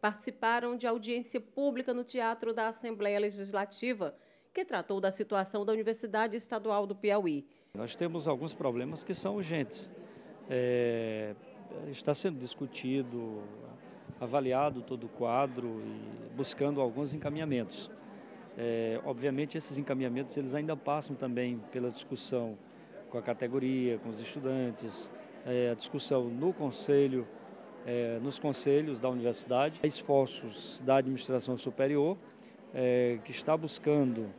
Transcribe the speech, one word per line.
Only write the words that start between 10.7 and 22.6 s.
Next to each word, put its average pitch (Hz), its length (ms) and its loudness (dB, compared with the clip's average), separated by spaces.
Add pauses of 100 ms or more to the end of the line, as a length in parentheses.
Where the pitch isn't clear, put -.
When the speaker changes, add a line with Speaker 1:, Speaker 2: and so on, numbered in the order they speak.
Speaker 2:
está 139 220 0
sendo 156 260 0
discutido, 120 1040 -4 (760)
avaliado 131 600 2
todo 120 220 -6
o 117 40 -8
quadro 120 720 0
e 110 560 -10
buscando 139 460 2
alguns 131 320 0
encaminhamentos. 147 760 -2 (680)
É, 113 460 0
obviamente 139 540 0
esses 143 180 -4
encaminhamentos 135 580 -2
eles 135 200 -2
ainda 151 200 0
passam 147 400 -2
também 123 560 -2
pela 123 200 -2
discussão 117 680 -2 (540)